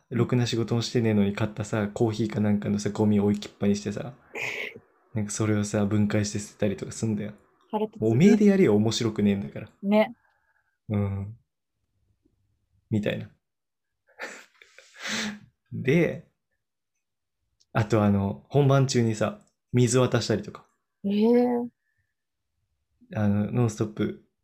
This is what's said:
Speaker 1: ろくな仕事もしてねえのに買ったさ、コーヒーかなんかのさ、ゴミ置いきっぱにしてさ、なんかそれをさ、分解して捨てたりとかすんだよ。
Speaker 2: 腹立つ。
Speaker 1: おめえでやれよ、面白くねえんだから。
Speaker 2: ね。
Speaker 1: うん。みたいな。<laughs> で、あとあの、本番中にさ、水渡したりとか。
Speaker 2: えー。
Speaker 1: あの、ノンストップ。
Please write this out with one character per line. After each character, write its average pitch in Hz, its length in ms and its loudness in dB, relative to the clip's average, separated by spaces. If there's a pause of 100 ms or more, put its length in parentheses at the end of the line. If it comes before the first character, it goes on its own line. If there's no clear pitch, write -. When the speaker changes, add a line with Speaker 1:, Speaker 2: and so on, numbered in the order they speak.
Speaker 1:
ろ 117 180 0
く - 80 0
な 120 100 2
仕 113 100 -4
事 113 200 -2
も 117 60 0
し - 100 -8
て 123 100 0
ね 113 100 2
え - 20 2
の 104 100 4
に 101 100 0
買 104 140 -4
っ - 40 -10
た - 140 -10
さ、 107 220 -2
コ 110 220 0
ー - 20 -2
ヒ 107 140 -4
ー 107 40 -6
か 107 100 -4
な 107 120 0
ん 104 80 0
か 104 100 -4
の 104 80 0
さ、 104 140 -4
ゴ 107 140 0
ミ 104 140 4
置 104 140 2
い 104 60 -2
き - 100 -12
っ - 20 -18
ぱ - 160 -4
に 101 80 2
し 101 60 -6
て 104 100 -6
さ、 107 220 -10 (1000)
な 110 80 -4
ん 104 40 -4
か 104 60 -10
そ 110 160 -2
れ 107 80 2
を 104 80 0
さ、 104 220 0
分 104 220 2
解 104 180 0
し 104 60 -6
て 107 80 -6
捨 - 140 -12
て - 60 -20
た 110 80 0
り 98 100 -4
と - 80 -10
か - 60 -12
す - 140 -6
ん 110 100 -2
だ 104 80 -6
よ。 104 100 -12 (380)
Speaker 2:
腹 214 140 -2
立 - 120 -16
つ。 113 60 -4
Speaker 1:
お 113 100 4
め 151 140 6
え 226 100 8
で 208 80 4
や 202 120 6
れ 190 80 6
よ、 107 100 4
面 107 160 2
白 107 220 -2
く 104 100 -2
ね 101 80 4
え 101 40 0
ん 101 60 -6
だ 104 80 -10
か - 120 -12
ら。 - 80 -16 (120)
Speaker 2:
ね。 214 340 0 (720)
Speaker 1:
う 104 80 -2
ん。 101 400 -4 (1500)
み 107 100 0
た 107 100 -2
い - 80 -6
な。 107 100 -14 (880)
<laughs> - 1600 -14
で、 131 540 0 (1400)
あ 117 140 0
と 107 180 2
あ 104 80 4
の、 98 380 -2
本 139 180 4
番 135 180 4
中 127 160 0
に 113 140 2
さ、 104 240 -2 (320)
水 123 260 4
渡 123 240 2
し - 60 -4
た 113 80 2
り 98 80 -4
と - 80 -14
か。 - 160 -20 (360)
Speaker 2:
え 196 60 -4
ー。 240 580 2 (1500)
Speaker 1:
あ 107 120 0
の、 104 240 0
ノ 120 140 0
ン 110 60 0
ス - 60 -12
ト 113 80 0
ッ - 20 -6
プ。 - 360 -6 (200)